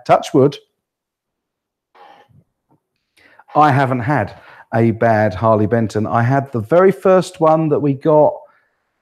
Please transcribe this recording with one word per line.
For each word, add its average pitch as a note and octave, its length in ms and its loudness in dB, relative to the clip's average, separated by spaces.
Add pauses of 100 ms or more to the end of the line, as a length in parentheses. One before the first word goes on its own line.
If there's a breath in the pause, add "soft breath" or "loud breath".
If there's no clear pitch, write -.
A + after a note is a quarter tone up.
touch - 280 -2
wood, C#3+ 220 2 (3000 soft breath)
I D3+ 160 4
haven't C3 300 -2
had A#2 400 -4 (340 loud breath)
a A#2 180 2
bad G#2+ 420 0
Harley G#2+ 320 0
Benton. A2 400 -4
I A#2 160 -2
had C3 280 -2
the A#2+ 100 -6
very F3 320 2
first F#3 480 -2
one D#3+ 280 2
that D3 120 -2
we C#3+ 120 -2
got. D3+ 400 2 (680 soft breath)